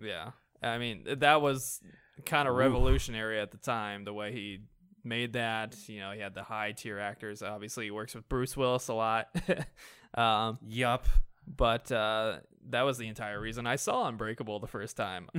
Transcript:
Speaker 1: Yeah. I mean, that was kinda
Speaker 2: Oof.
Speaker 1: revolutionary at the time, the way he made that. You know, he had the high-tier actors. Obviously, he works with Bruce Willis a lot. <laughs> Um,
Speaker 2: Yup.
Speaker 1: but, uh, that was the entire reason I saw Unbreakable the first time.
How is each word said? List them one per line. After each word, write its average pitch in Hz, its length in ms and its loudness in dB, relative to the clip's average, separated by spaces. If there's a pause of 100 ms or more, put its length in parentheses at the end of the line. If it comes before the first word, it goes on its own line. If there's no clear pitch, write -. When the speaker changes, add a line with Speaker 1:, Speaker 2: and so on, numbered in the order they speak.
Speaker 1:
Yeah. 92 280 -8 (320)
I 117 160 -2
mean, 117 260 -6 (140)
that 147 240 6
was 135 380 0 (440)
kinda 143 260 2
Speaker 2:
Oof. 123 80 2
Speaker 1:
revolutionary 123 840 4
at 101 100 -4
the 104 80 -18
time, 104 460 -4
the 104 100 -8
way 104 180 -6
he 101 280 -8 (440)
made 117 300 -2
that. 113 420 -2 (120)
You 107 120 -12
know, 98 120 -8
he 107 80 -10
had 98 140 -8
the 95 80 -10
high-tier 107 560 -6
actors. 104 440 -8
Obviously, 107 440 -8
he 101 40 -6
works 107 240 -8
with 117 140 -14
Bruce 127 280 -2
Willis 127 320 2
a 120 60 -2
lot. 110 340 0 (180)
<laughs> 180 200 0 (460)
Um, 113 540 2
Speaker 2:
Yup. 120 400 0 (400)
Speaker 1:
but, 117 460 2
uh, 110 460 2 (320)
that 120 120 2
was 131 160 2
the 113 100 -6
entire 107 320 -6
reason 113 260 -6
I 127 100 2
saw 214 320 0
Unbreakable 110 500 -4
the 110 80 -8
first 104 300 -8
time. 92 320 -6 (100)